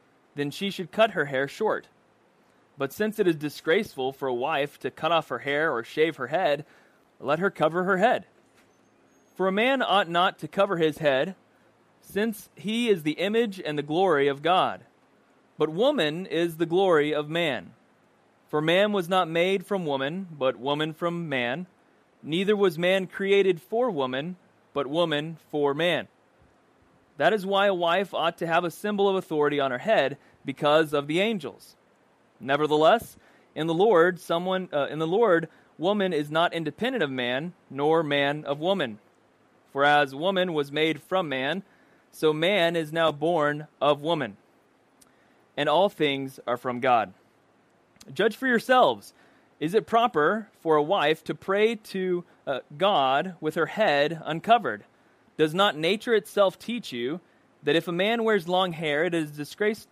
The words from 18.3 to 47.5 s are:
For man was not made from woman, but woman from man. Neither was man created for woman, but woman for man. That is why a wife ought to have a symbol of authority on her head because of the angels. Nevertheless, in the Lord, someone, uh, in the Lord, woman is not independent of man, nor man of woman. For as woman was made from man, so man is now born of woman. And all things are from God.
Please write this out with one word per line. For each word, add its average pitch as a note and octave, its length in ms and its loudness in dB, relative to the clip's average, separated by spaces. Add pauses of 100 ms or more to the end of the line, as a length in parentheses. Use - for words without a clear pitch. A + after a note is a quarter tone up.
For D3+ 100 0
man F3+ 320 2
was F#3+ 160 -2
not F3+ 220 0
made F3+ 360 0
from F#3+ 200 -4
woman, D3 440 -4
but C3 280 -2
woman D3 360 -2
from E3+ 360 -6
man. C3+ 380 -4 (540)
Neither F#3 320 0
was G3 240 2
man F#3 300 0
created G3 540 2
for A#3+ 280 -2
woman, C#3+ 460 -4 (380)
but C#3 140 -2
woman D#3 500 -2 (140)
for C#3+ 220 0
man. D3+ 360 -2 (1080)
That D3+ 160 4
is G3+ 140 -2
why G3 220 2
a G3 60 2
wife F3 400 0
ought E3 260 -2
to E3+ 80 -4
have E3+ 180 2
a E3 60 -4
symbol G3+ 360 0
of G3 80 2
authority D3 460 0
on C3+ 100 0
her B2 60 -4
head C#3 400 0 (260)
because D3 480 2
of C#3+ 160 -2
the D#3+ 140 -2
angels. F#3 560 -6 (640)
Nevertheless, D3+ 720 2 (400)
in D#3 120 -4
the E3 60 0
Lord, F3+ 460 4
someone, F3+ 540 -4
uh, C#3 140 0
in D3+ 120 -8
the D#3+ 80 -2
Lord, F3 400 4 (300)
woman F#3+ 340 0
is D3 180 -2
not E3 220 2
independent F3 520 -4
of C#3+ 60 -2
man, C3 440 -4 (160)
nor D3+ 340 2
man C#3+ 400 0
of C#3+ 160 -6
woman. D#3 400 -2 (720)
For C#3 140 2
as D3 300 4
woman F3+ 380 0
was C#3+ 180 -2
made D#3 280 0
from F#3 300 -2
man, C#3 320 -4 (480)
so D#3 240 0
man E3+ 420 0
is D#3+ 160 -4
now D#3+ 200 2
born D3 560 -2 (120)
of C#3+ 220 2
woman. C#3+ 340 -2 (1200)
And D3 140 0
all F3 200 4
things C#3 580 -2
are A#2+ 100 -2
from B2 220 -6
God. A#2 340 2 (1000)